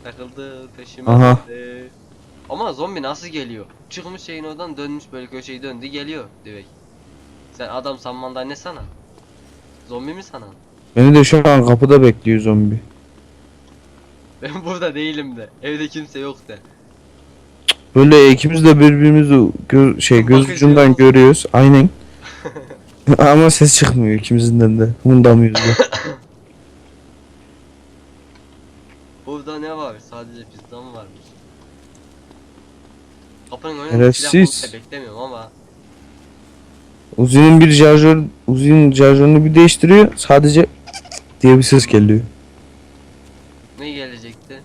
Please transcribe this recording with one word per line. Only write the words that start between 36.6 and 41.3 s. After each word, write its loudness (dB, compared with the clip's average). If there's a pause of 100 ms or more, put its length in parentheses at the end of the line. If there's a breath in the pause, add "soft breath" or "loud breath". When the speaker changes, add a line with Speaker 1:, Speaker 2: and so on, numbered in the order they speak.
Speaker 2:
Uzi'nin 4
bir 4
şarjör, 2 (240)
Uzi'nin 2
şarjörünü 2
bir -2
değiştiriyor. 4
Sadece 0 (760)